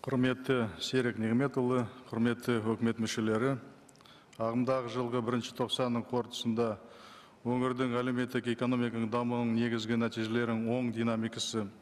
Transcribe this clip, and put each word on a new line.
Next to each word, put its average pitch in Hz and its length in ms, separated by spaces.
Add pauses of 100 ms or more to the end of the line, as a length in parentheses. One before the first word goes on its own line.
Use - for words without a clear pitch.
Құрметті 127 680 (120)
Серік 120 400
Нығметұлы, 123 600 (260)
құрметті 117 560
өкімет 113 320
мүшелері, 110 580 (840)
ағымдағы 120 480
жылғы 120 320
бірінші 117 380
тоқсанның 120 500
қорытындысында 117 600 (760)
өңірдің 127 540
әлеуметтік 123 560
экономикалық 120 580
дамуының 120 440
негізгі 117 440
нәтижелерінің 113 720
оң 123 220
динамикасы 113 720 (140)